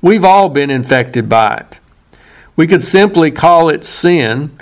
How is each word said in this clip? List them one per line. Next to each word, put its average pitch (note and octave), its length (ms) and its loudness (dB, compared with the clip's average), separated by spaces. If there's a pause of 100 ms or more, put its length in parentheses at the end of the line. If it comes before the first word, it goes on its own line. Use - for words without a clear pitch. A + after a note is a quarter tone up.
We've F#3+ 220 2
all F#3+ 240 4
been C#3+ 220 -4
infected B2+ 580 -2
by A2 300 0
it. - 200 -20 (800)
We D#3+ 100 2
could F3 160 0
simply F#3+ 480 0
call E3 380 2
it D3 160 -4
sin, D3 680 -2 (120)